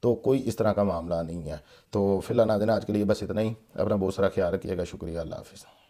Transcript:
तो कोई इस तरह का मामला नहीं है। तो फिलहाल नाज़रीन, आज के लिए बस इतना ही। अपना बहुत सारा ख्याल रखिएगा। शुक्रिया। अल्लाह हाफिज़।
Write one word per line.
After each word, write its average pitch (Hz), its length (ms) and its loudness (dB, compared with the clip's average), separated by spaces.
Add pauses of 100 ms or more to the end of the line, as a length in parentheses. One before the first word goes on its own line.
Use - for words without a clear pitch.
तो 120 120 4
कोई 131 240 2
इस 120 200 -4
तरह 107 140 2
का 101 120 2
मामला 85 380 -2
नहीं 82 200 -8
है। 73 140 -8 (360)
तो 98 280 2
फिलहाल 117 280 4
नाज़रीन, 107 220 2
आज 104 140 2
के - 80 -4
लिए 104 120 2
बस 104 180 2
इतना 107 180 -2
ही। 110 160 -2 (240)
अपना 104 160 2
बहुत 95 180 0
सारा 95 140 2
ख्याल 90 240 0
रखिएगा। 90 320 -2
शुक्रिया। 82 360 -8
अल्लाह 78 180 -8
हाफिज़। - 420 -20 (100)